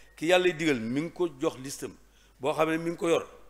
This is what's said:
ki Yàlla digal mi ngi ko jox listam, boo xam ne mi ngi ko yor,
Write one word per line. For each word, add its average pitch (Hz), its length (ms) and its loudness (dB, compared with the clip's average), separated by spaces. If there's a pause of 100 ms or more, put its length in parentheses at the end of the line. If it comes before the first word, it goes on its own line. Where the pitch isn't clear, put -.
(160)
ki 151 100 -4
Yàlla 180 260 4
digal 151 280 0
mi 117 200 -2
ngi 160 120 -6
ko 180 160 -2 (120)
jox 156 180 -2
listam, 131 380 -12 (420)
boo 139 140 0
xam 156 180 2
ne 160 80 0
mi 165 120 -4
ngi 170 80 -6
ko 170 100 -2
yor, 156 180 2 (240)